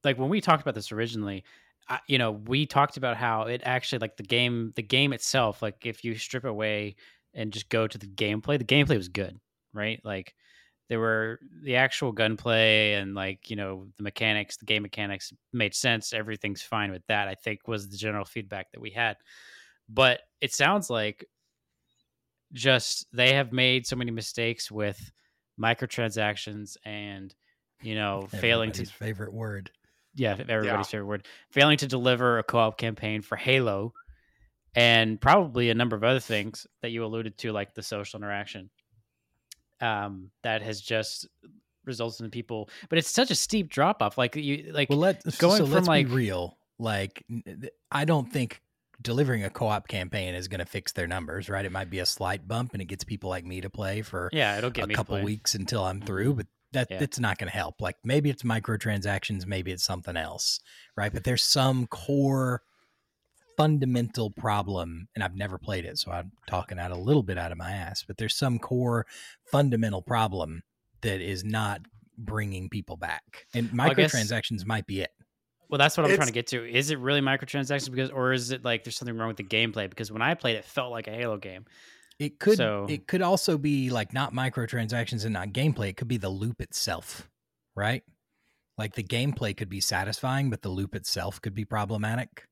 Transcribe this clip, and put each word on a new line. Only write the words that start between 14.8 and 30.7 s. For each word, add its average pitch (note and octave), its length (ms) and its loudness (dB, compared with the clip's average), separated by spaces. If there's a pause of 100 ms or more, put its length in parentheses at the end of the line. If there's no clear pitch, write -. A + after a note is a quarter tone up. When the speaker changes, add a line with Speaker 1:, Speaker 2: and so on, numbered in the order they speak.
Speaker 1:
mechanics G2+ 500 -8 (220)
made A2 220 0
sense. A#2 380 0
Everything's G#2+ 500 -6
fine G#2 280 -2
with F#2 160 -12
that, G#2 200 2
I F#2+ 80 -6
think, - 320 -8
was G#2 220 -6
the G2 80 -14
general G#2 280 -4
feedback G2 460 -10
that A2+ 100 -18
we A2+ 80 -10
had. A2 280 -2 (680)
But B2 340 6 (200)
it C3+ 100 -2
sounds F3 380 4
like G#2+ 360 -2 (1300)
just B2+ 600 2
they B2+ 200 6
have C3 200 2
made B2+ 320 4
so B2+ 100 -2
many B2 140 -2
mistakes A2+ 600 -4
with G#2 400 -4 (500)
microtransactions G#2+ 1200 -2
and, G2+ 520 -12 (480)
you A2 100 -6
know, G2+ 360 -2
failing A2+ 420 2
to A#2 100 -6
Speaker 2:
Everybody's A2+ 100 -8
favorite G#2 420 -8
word. G#2+ 360 -8 (460)
Speaker 1:
Yeah, A#2+ 160 2
everybody's A2 340 0
Speaker 3:
Yeah. G#2+ 180 0